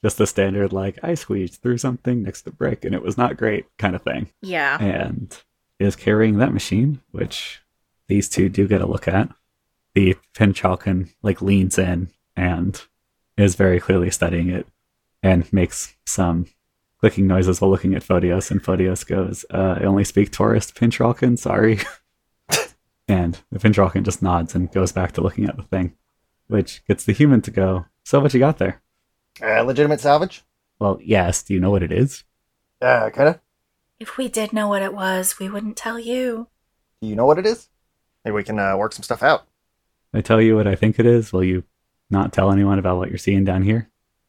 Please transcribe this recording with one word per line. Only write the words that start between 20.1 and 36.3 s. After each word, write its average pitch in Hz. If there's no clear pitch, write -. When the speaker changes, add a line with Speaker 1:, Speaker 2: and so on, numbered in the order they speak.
Speaker 1:
tourist, 110
Pinchalcon, 120
sorry." 104
<laughs> -
And 87
the 104
Pinchalcon 101
just -
nods 87
and 90
goes 92
back 92
to -
looking 95
at -
the 92
thing, 92
which -
gets -
the 110
human 135
to -
go, 92
"So 139
what 139
you 131
got 143
there?" 95
Speaker 3:
Uh, 113
legitimate 135
salvage? 147
Speaker 1:
Well, 101
yes. 92
Do -
you 98
know 92
what 95
it 80
is? 127
Speaker 3:
Uh, 123
kinda. 151
Speaker 2:
If -
we 262
did 214
know 214
what 202
it 196
was, 190
we 190
wouldn't 208
tell 233
you. 240